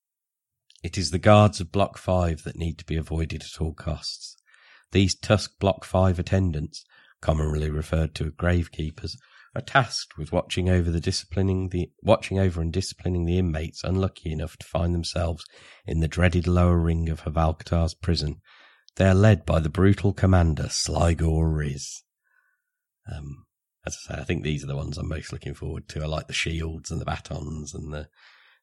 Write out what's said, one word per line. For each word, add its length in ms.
it 140
is 140
the 80
guards 420
of 120
Block 260
Five 460
that 120
need 220
to 60
be 120
avoided 460
at 180
all 140
costs. 640
These 240
Tusk 420
Block 260
Five 340
attendants, 680
commonly 480
referred 480
to 100
as 60
Gravekeepers, 840
are 40
tasked 560
with 140
watching 380
over 220
the 100
disciplining 680
the, 200
watching 360
over 220
and 120
disciplining 520
the 140
inmates 440
unlucky 480
enough 280
to 80
find 280
themselves 500
in 160
the 80
dreaded 380
lower 320
ring 300
of 160
Havalkatar's 680
prison. 460
They 120
are 60
led 300
by 160
the 100
brutal 420
commander, 520
Sligor 800
Riz. 460
Um, 340
as 120
I 60
say, 60
I 40
think 200
these 180
are 60
the 80
ones 200
I'm 120
most 240
looking 220
forward 340
to. 140
I 40
like 220
the 40
shields 580
and 100
the 60
batons 680
and 180
the, 160